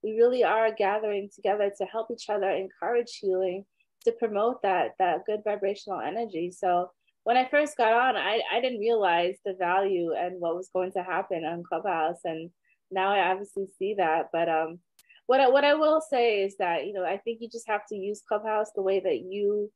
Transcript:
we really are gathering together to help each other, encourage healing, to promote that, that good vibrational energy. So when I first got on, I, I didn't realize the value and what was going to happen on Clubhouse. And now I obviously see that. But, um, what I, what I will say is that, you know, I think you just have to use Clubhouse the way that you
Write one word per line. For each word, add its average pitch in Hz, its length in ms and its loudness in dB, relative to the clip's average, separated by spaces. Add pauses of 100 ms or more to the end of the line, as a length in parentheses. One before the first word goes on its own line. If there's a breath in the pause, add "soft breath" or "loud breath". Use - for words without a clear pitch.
we 220 100 -4
really 240 300 6
are 214 300 4
gathering 202 600 0
together 202 440 0
to 196 80 -2
help 220 240 -6
each 233 180 -8
other, 202 220 0
encourage 190 680 -2
healing, 185 480 -2 (380)
to 233 100 4
promote 226 500 -2
that, 180 340 0
that 175 300 0
good 214 180 -4
vibrational 208 560 -4
energy. 180 480 -6
So 180 400 0 (340)
when 240 140 2
I 254 100 2
first 294 300 0
got 220 160 4
on, 240 240 2
I, 214 240 0 (100)
I 233 100 0
didn't 247 180 -4
realize 196 680 2
the 196 80 -4
value 185 600 0
and 180 260 -4
what 170 160 -2
was 185 180 -10
going 185 200 -2
to 185 100 -4
happen 175 420 -4
on 170 160 -6
Clubhouse. 170 640 -2
And 165 240 -6 (400)
now 190 240 0
I 185 160 2
obviously 196 380 -4 (100)
see 202 220 -2
that. 165 340 0
But, 170 160 2
um, 165 300 -2 (480 soft breath)
what 262 120 4
I, 269 100 6
what 277 140 6
I 294 120 6
will 311 260 4
say 240 400 2
is 196 160 -2
that, 170 300 -2
you 208 60 -8
know, 185 120 -4
I 180 120 -2
think 226 220 -6
you 233 80 -10
just 226 220 -14
have 208 200 -2
to 220 60 -8
use 202 320 -6
Clubhouse 214 480 -2
the 202 60 -4
way 190 200 2
that 165 180 -2
you 208 560 -2